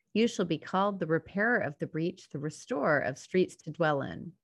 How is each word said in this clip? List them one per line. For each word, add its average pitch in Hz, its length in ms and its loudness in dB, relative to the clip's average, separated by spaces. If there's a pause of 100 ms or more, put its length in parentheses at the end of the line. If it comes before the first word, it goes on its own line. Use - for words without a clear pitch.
(120)
You 220 160 4
shall 214 160 0
be 165 140 0
called 196 420 0
the 170 60 0
repairer 196 520 0
of 143 200 -2
the 160 80 -2
breach, 165 440 -4
the 156 80 -8
restorer 156 640 0
of 131 180 -2
streets - 380 0
to - 160 -14
dwell 151 300 2
in. 123 300 -8 (120)